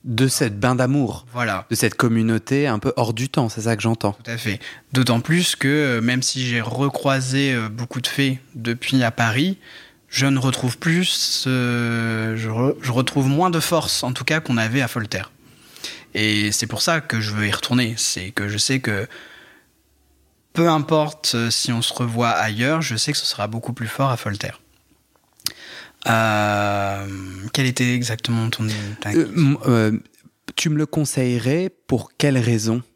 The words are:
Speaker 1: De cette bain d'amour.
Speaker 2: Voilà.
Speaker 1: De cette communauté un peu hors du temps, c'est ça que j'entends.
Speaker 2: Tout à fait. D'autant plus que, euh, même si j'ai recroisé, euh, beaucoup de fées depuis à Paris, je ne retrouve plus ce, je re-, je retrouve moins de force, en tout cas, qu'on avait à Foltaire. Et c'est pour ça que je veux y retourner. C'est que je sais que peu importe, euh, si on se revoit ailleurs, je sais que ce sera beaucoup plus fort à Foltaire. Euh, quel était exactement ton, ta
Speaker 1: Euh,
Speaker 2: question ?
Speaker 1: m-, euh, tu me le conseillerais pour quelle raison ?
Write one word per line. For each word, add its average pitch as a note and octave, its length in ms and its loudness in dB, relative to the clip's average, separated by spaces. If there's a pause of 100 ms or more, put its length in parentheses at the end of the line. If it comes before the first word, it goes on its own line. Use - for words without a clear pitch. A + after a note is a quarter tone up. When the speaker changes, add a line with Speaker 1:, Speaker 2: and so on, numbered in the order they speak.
Speaker 1:
De B2+ 240 2
cette A2 280 0
bain B2 180 4
d'amour. B2+ 580 0
Speaker 2:
Voilà. A2 360 -2
Speaker 1:
De A2+ 60 0
cette A2 200 2
communauté A2+ 720 2
un G#2+ 120 0
peu B2 160 -2
hors A2+ 180 0
du B2 140 -4
temps, A#2+ 220 0
c'est A2+ 140 -8
ça A#2 120 2
que G#2 60 -8
j'entends. A2 320 0
Speaker 2:
Tout - 180 -12
à A#2 60 -6
fait. G#2+ 240 -4 (320)
D'autant A#2+ 260 4
plus E3 380 0
que, C3+ 100 -2
euh, C3+ 340 2
même B2+ 220 0
si B2+ 240 -2
j'ai A#2+ 140 0
recroisé, C3 920 0
euh, A2+ 140 -2
beaucoup A#2+ 320 -8
de - 80 -6
fées C3+ 320 0 (160)
depuis A#2+ 480 0
à A#2 80 2
Paris, C3 460 0 (500)
je - 180 -2
ne C3+ 140 2
retrouve B2+ 380 0
plus E3+ 260 2
ce, A#2 1300 -2
je A2+ 120 -4
re-, B2 320 0
je B2+ 120 -4
retrouve C3 340 2
moins D#3+ 220 4
de E3 100 0
force, - 440 0
en B2+ 100 -4
tout - 100 -8
cas, D#3 160 2
qu'on C3+ 160 0
avait A2+ 260 2
à A#2+ 60 0
Foltaire. G2+ 440 -6 (840)
Et G#2 400 2
c'est A2+ 140 -2
pour A2 140 -4
ça E3 200 0
que A2+ 180 -2
je G#2+ 140 -2
veux G#2+ 140 0
y G2+ 40 0
retourner. A#2+ 460 2
C'est - 340 -4
que G2+ 160 -4
je G#2 100 -4
sais C3 220 0
que A2 280 -2 (1500)
peu E3+ 160 4
importe, D3+ 680 2
euh, A#2 160 0
si - 200 0
on A#2 100 0
se - 120 -2
revoit A#2 360 0
ailleurs, A2 520 0
je B2 140 -2
sais D3 160 -2
que C#3+ 60 -2
ce - 80 -4
sera G#2 220 -2
beaucoup A#2 260 -6
plus A#2 140 -6
fort C#3 220 0
à A#2+ 80 0
Foltaire. - 440 -8 (1400)
Euh, G#2 1040 2 (460)
quel C3+ 120 2
était B2 280 2
exactement A#2 560 -2
ton, A2 180 -4 (340)
ta G#2 80 -6
Speaker 1:
Euh, D#3 160 4
Speaker 2:
question ? G2 100 -10
Speaker 1:
m-, D3 300 4
euh, A2+ 340 4 (560)
tu - 140 0
me D3+ 80 2
le D3+ 80 0
conseillerais C3+ 840 0 (180)
pour A#2 300 0
quelle C#3 200 4
raison ? A2+ 440 2 (140)